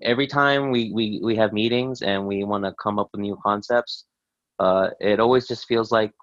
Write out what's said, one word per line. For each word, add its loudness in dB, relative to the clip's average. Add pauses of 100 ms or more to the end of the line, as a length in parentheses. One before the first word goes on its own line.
every 0
time 2
we, 0
we, -2
we 0
have 2
meetings -2
and -2
we -2
wanna -2
come -2
up -2
with -8
new -6
concepts, -2 (540)
uh, 4 (100)
it 2
always 4
just -8
feels 0
like 2 (120)